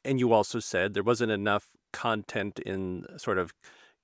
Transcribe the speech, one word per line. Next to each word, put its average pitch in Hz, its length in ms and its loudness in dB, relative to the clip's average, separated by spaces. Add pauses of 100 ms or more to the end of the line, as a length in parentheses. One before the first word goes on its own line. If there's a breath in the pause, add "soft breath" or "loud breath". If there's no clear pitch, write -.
and 135 160 0
you 120 140 4
also 120 260 4
said 101 340 0
there 104 100 0
wasn't 113 280 2
enough 104 360 0 (260)
content 107 680 -4
in 92 460 -6 (120)
sort 104 200 -2
of - 160 0 (500 soft breath)